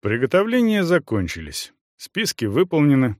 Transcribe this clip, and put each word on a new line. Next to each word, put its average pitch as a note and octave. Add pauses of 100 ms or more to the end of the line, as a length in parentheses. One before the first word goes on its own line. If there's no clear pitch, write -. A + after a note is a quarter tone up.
Приготовления G3+
закончились, F#2 (240)
списки -
выполнены C3+